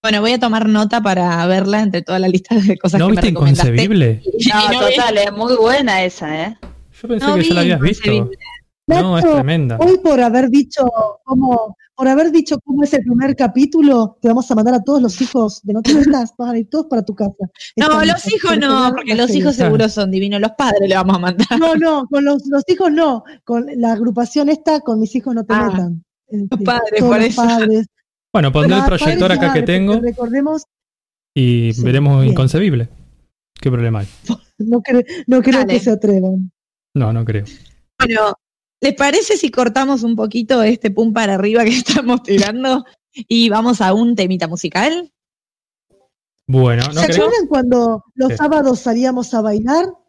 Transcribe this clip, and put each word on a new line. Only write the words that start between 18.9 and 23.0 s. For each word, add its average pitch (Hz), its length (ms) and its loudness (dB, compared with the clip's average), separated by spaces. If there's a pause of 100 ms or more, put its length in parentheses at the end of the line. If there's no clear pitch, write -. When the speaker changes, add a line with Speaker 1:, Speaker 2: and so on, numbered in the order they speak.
Speaker 1:
porque 254 220 -4
Speaker 4:
la 240 80 0
Speaker 1:
los 254 60 2
Speaker 4:
serie. 254 120 0
Speaker 1:
hijos 285 160 2
Speaker 2:
Claro. 240 140 0
Speaker 1:
seguro 220 180 2
son 208 220 -2
divinos, 196 280 -2
los 214 140 -2
padres 196 340 0
le 190 100 0
vamos 185 200 2
a - 20 -2
mandar. 180 400 0
Speaker 4:
No, 330 180 2
no, 302 340 0
con 285 160 0
los, 285 200 0
los 277 220 0
hijos 359 240 2
no, 294 320 0 (200)